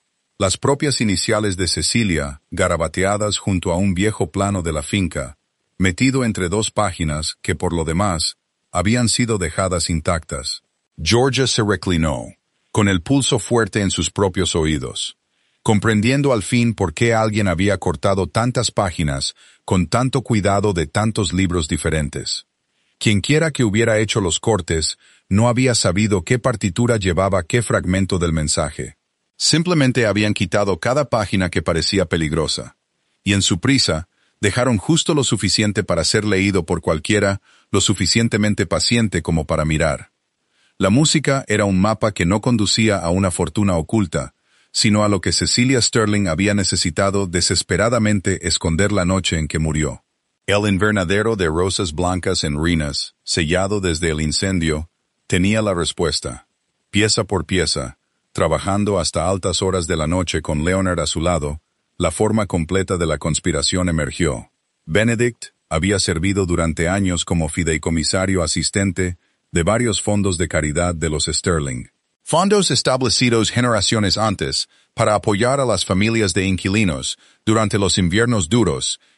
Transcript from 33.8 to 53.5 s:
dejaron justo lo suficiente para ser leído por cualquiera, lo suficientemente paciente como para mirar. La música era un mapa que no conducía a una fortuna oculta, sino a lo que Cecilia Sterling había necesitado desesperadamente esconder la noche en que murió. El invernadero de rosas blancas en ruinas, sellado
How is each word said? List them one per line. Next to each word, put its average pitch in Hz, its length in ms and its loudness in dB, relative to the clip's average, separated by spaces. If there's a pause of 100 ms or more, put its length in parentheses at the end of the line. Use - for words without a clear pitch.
dejaron 120 380 2
justo 165 360 0
lo 143 100 2
suficiente 104 600 0
para 87 200 0
ser 107 200 0
leído 98 420 2
por 85 160 -2
cualquiera, 98 600 0 (300)
lo 98 100 2
suficientemente 104 840 0
paciente 107 560 0
como 80 240 -2
para 80 200 0
mirar. 78 460 -2 (680)
La 95 120 2
música 139 580 2
era 107 180 2
un 92 160 2
mapa 107 320 0
que 92 120 -2
no 104 160 2
conducía 107 560 2
a 85 120 -2
una 95 220 2
fortuna 92 440 0
oculta, 85 580 -2 (380)
sino 104 320 2
a 104 60 2
lo 98 100 2
que 90 140 -2
Cecilia 123 480 2
Sterling 104 460 2
había 98 260 0
necesitado 98 760 0
desesperadamente 98 1200 0
esconder 92 440 0
la 98 120 2
noche 90 360 0
en 78 80 -2
que 80 120 -4
murió. 78 440 -2 (420)
El 104 220 2
invernadero 104 680 2
de 92 120 0
rosas 87 460 0
blancas 90 500 -2
en 76 120 -2
ruinas, 78 680 -2
sellado 92 580 0